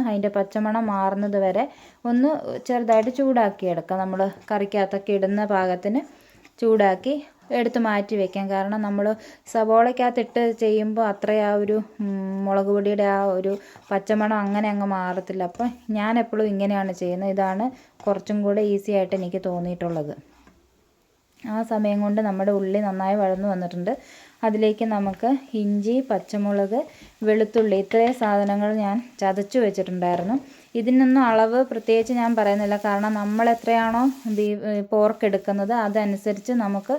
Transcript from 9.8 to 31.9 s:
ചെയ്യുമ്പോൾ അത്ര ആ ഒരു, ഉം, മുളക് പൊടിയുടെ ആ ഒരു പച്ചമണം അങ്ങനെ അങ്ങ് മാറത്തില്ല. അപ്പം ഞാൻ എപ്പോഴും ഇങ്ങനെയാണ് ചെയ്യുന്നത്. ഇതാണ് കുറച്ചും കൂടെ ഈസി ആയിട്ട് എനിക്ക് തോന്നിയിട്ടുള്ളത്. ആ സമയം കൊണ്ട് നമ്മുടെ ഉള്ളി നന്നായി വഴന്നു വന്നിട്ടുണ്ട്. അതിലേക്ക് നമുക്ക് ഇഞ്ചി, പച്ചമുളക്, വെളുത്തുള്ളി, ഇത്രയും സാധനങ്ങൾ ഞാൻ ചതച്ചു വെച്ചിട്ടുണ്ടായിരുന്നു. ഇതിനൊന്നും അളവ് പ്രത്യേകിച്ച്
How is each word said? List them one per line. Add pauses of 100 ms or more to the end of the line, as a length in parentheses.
ചെയ്യുമ്പോൾ
അത്ര (100)
ആ
ഒരു, (220)
ഉം, (300)
മുളക്
പൊടിയുടെ
ആ
ഒരു (320)
പച്ചമണം
അങ്ങനെ
അങ്ങ്
മാറത്തില്ല.
അപ്പം (180)
ഞാൻ
എപ്പോഴും
ഇങ്ങനെയാണ്
ചെയ്യുന്നത്.
ഇതാണ് (340)
കുറച്ചും
കൂടെ
ഈസി
ആയിട്ട്
എനിക്ക്
തോന്നിയിട്ടുള്ളത്. (1300)
ആ
സമയം
കൊണ്ട്
നമ്മുടെ
ഉള്ളി
നന്നായി
വഴന്നു
വന്നിട്ടുണ്ട്. (520)
അതിലേക്ക്
നമുക്ക് (240)
ഇഞ്ചി,
പച്ചമുളക്, (440)
വെളുത്തുള്ളി,
ഇത്രയും
സാധനങ്ങൾ
ഞാൻ (220)
ചതച്ചു
വെച്ചിട്ടുണ്ടായിരുന്നു. (400)
ഇതിനൊന്നും
അളവ്
പ്രത്യേകിച്ച്